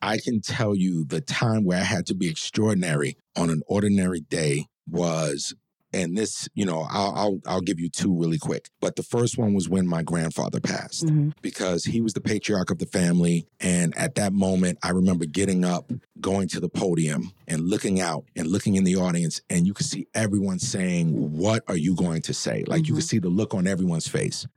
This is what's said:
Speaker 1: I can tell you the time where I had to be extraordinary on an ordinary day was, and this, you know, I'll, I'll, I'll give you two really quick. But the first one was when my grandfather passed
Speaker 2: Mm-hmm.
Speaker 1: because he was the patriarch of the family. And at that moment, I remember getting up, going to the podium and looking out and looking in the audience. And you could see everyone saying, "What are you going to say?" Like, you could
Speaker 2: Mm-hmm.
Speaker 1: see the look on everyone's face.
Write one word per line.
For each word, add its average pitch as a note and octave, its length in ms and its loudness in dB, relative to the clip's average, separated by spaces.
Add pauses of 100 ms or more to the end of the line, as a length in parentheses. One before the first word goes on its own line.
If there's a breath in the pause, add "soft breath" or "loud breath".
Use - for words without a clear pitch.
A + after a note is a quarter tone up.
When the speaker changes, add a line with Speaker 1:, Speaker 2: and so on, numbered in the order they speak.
Speaker 1:
I G#2+ 160 0
can A2 240 -2
tell G#2+ 340 -2
you F#2 300 0
the D#2+ 160 -4
time A2 420 0
where F2+ 160 2
I F#2 40 0
had F#2+ 240 -2
to G#2 80 -2
be F#2 140 -2
extraordinary F2 840 0 (220)
on F2 120 0
an D#2+ 180 0
ordinary G2 520 2
day D2+ 460 -2 (240)
was, D#2+ 640 -2 (400)
and F2 240 -2
this, - 380 -4
you G#2 100 0
know, D#2+ 240 -2
I'll, G2 260 0
I'll, G2 300 0
I'll F#2 160 -2
give F2+ 160 -2
you E2+ 120 -4
two F#2+ 280 0
really E2 220 0
quick. - 300 -6 (100)
But - 160 -2
the - 80 -6
first A#2+ 340 0
one G#2+ 160 2
was F#2 140 2
when F#2 200 2
my E2 160 0
grandfather D#2+ 580 -2
passed - 440 -4
Speaker 2:
Mm-hmm. D3+ 260 4 (100)
Speaker 1:
because F2+ 420 -2
he A2+ 160 0
was A2 140 0
the - 80 -4
patriarch G#2 500 0
of F2 80 -2
the F2+ 60 -4
family. F2 600 4 (140)
And F2 380 2
at - 180 -2
that G#2 160 0
moment, F#2+ 520 2
I F#2 80 -2
remember F2+ 340 2
getting F#2 400 2
up, F2+ 260 -2 (300)
going G2 260 0
to - 140 -6
the F2 80 0
podium E2 640 0 (120)
and D#2+ 220 -2
looking G2+ 320 0
out E2 240 -2 (140)
and E2 100 -4
looking G2+ 280 2
in F#2+ 100 4
the F#2 100 4
audience. F2 540 0
And F2 180 4
you G2+ 60 0
could - 120 -4
see - 300 -6
everyone G2 440 0
saying, E2+ 800 0
"What A2 300 2
are F#2+ 100 0
you E2 160 2
going E2 300 0
to - 100 -4
say?" A1+ 320 -4
Like, D#3+ 220 0
you - 80 2
could D#3 80 2
Speaker 2:
Mm-hmm. E3 40 -6
Speaker 1:
see A#2 120 2
the F2+ 100 0
look G2+ 240 0
on F#2 140 2
everyone's F2 400 0
face. - 500 -4